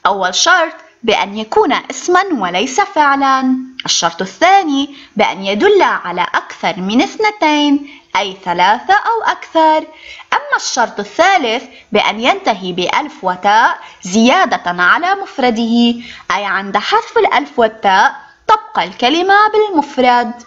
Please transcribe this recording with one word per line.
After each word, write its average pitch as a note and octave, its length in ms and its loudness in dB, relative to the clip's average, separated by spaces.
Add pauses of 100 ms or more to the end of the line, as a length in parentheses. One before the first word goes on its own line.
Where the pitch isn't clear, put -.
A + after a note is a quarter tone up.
أول F#3+ 300 -2
شرط E4 380 2 (300)
بأن G#3 340 -2
يكون C#4 360 0
اسمًا F4 580 -2
وليس G#3 500 -2
فعلًا. C#4 760 0 (280)
الشرط - 360 -2
الثاني D4+ 760 0 (200)
بأن F#3+ 300 -2
يدل E4 360 2
على F3+ 400 -2
أكثر - 560 -4
من G3+ 240 0
اثنتين، D4+ 1000 -2 (160)
أي F#3+ 300 -4
ثلاثة F#3 480 2
أو G#4 380 0
أكثر. D#4+ 560 0 (460)
أما C#5+ 220 -2
الشرط A3+ 440 -4
الثالث C4+ 640 0 (280)
بأن G3+ 280 0
ينتهي A#3 520 -2
بألف F#3 520 -4
وتاء G#3 560 2 (240)
زيادة G#3 800 2
على D#4+ 320 2
مفرده، A#3+ 800 0 (420)
أي G3+ 100 -4
عند G3 320 -4
حذف G#4+ 400 0
الألف C#4+ 420 0
والتاء A3 560 2 (320)
تبقى G#4+ 400 0
الكلمة E4+ 480 0 (180)
بالمفرد. B3+ 800 0 (160)